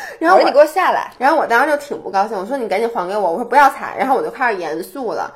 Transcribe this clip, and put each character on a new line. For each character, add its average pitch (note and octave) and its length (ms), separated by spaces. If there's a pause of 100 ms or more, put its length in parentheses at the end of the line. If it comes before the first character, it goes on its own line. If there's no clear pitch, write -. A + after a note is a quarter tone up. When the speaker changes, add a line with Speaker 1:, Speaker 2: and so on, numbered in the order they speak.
(180)
Speaker 1:
然 D#4+ 100
后 F#4+ 100
我 - 40
Speaker 2:
我 - 0
说 - 80
：“你 - 20
给 C4 60
我 D4+ 80
下 D#4+ 240
来。” - 280
Speaker 1:
然 C4 120
后 D#4+ 60
我 A3 100
当 A#3 160
时 D#4 80
就 C#4+ 60
挺 - 260
不 - 80
高 G3 160
兴， A3+ 100
我 F#3 80
说 B3 140
：“你 A3+ 80
赶 G#3+ 140
紧 A#3 120
还 G3 140
给 G3 100
我。” F#3+ 140
我 E3 60
说 A#3 100
：“不 - 80
要 C#4 160
踩。” - 260
然 A3 120
后 C4 80
我 F3+ 80
就 D#3+ 40
开 A#3+ 220
始 G3+ 80
严 D#3+ 240
肃 A3+ 300
了。 G2+ 240